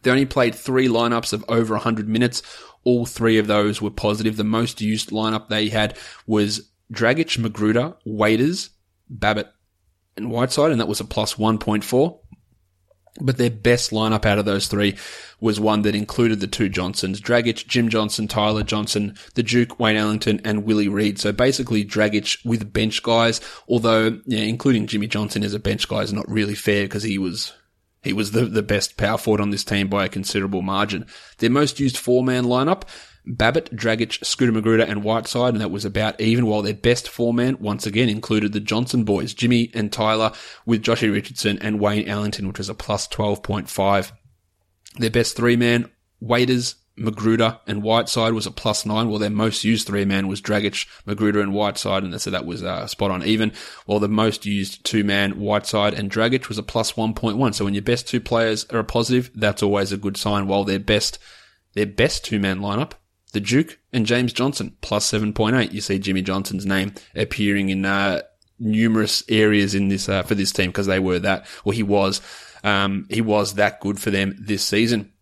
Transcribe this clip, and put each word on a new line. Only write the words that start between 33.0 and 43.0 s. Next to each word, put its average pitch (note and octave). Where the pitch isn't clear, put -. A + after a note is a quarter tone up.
Babbitt, A#2+
Dragic, A2
Scooter A#2+
Magruder, A2
and G#2
Whiteside, A#2
and A2
that F#2+
was G2+
about G#2
even, A2+
while G#2+
their G#2
best A#2+
four-man, A#2+
once G#2
again, A2+
included G#2+
the G#2
Johnson A2+
boys, G#2
Jimmy A#2+
and G#2+
Tyler, A2
with A2
Joshy A2
Richardson G#2
and G#2+
Wayne G#2
Ellington, G#2
which -
was G2+
a G2
plus -